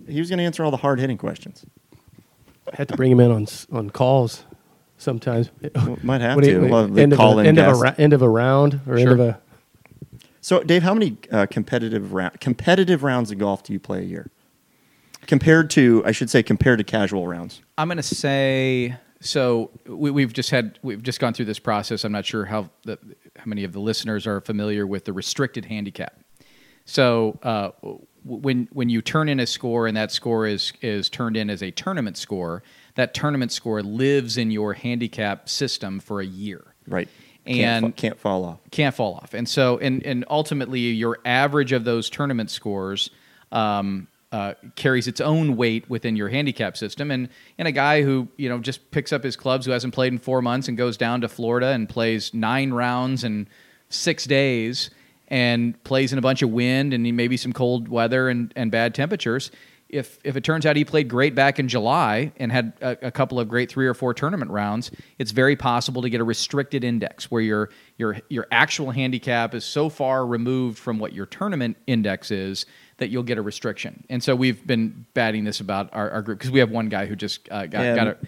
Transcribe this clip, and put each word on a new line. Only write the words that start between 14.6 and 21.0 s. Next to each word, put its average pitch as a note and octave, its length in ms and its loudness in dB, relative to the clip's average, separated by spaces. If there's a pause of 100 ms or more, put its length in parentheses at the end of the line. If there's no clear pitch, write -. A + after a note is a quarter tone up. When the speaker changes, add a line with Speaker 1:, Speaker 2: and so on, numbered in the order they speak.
Speaker 1:
Compared D#3+ 440 6
to, A#2 340 8
I A2 80 2
should A2 160 -4
say, A#2 140 6
compared A#2 380 4
to G2 40 -2
casual G2 420 -2
rounds. F2 360 -10 (160)
Speaker 3:
I'm D#3 100 -2
gonna E3+ 140 -6
say, C3 920 0 (260)
so B2 500 0 (160)
we, C#3 240 -2
we've C3+ 240 2
just - 160 -4
had, A#2+ 320 -2
we've A#2 200 -8